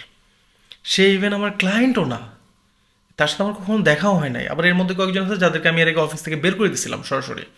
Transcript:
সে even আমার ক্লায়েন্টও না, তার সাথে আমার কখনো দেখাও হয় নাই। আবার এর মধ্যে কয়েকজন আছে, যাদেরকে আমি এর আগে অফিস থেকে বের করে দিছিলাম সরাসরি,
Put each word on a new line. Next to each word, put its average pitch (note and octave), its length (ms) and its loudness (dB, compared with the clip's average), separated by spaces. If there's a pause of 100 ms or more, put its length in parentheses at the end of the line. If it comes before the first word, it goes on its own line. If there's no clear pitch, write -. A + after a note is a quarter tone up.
(840)
সে F#3+ 340 4
even G3+ 160 0
আমার G3+ 240 -2
ক্লায়েন্টও A3 460 2
না, A#2+ 140 -4 (1000)
তার D3+ 120 0
সাথে - 140 -4
আমার G#3 120 -2
কখনো G3+ 240 -2
দেখাও F#3+ 360 4
হয় D3 160 0
নাই। B2 180 -6
আবার D#3 180 0
এর F3+ 80 4
মধ্যে F#3 200 2
কয়েকজন F#3+ 320 -2
আছে, G#3 100 -2
যাদেরকে E3+ 320 2
আমি E3 140 2
এর D#3+ 60 4
আগে D#3+ 120 0
অফিস D#3 220 -2
থেকে D#3 140 -6
বের F3 180 0
করে G3+ 140 2
দিছিলাম - 340 -6
সরাসরি, C3 400 -6 (160)